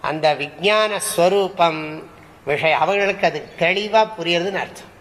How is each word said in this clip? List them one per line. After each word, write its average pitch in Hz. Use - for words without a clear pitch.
அந்த 151
விஞ்ஞான 196
ஸ்வரூபம் 170
விஷயம், 147
அவர்களுக்கு 196
அது 151
தெளிவா 202
புரியுறதுன்னு 170
அர்த்தம். -